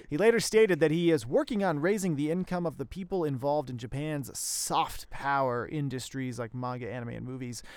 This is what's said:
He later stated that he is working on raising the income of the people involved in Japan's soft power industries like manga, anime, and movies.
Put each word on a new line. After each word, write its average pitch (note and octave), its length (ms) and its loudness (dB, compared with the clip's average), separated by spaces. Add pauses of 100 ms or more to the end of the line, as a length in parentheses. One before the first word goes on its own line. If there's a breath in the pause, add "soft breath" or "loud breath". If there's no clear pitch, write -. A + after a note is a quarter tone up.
He D3 60 -2
later A3 240 6
stated G3 400 4
that D#3 100 6
he E3+ 220 4
is B2 160 4
working G3+ 380 2
on D#3 160 2
raising F#3 340 2
the D3 160 0
income F3+ 340 -2
of D#3+ 120 -4
the C#3 80 -6
people F3+ 400 -4
involved C#3+ 440 0
in B2 80 -6
Japan's C#3 640 -6
soft - 680 -2
power C3+ 580 0
industries B2+ 720 -4
like A#2 160 -6
manga, B2 340 -6
anime, A#2+ 200 -8
and A#2 160 -8
movies. B2 360 -8 (160 loud breath)